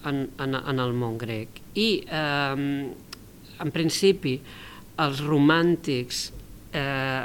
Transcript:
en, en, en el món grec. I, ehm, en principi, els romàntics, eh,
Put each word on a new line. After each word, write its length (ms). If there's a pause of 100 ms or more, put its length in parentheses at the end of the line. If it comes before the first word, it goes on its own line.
en, 220 (100)
en, 160
en 240
el 160
món 240
grec. 400 (160)
I, 140 (180)
ehm, 640 (880)
en 160
principi, 600 (640)
els 240
romàntics, 920 (500)
eh, 540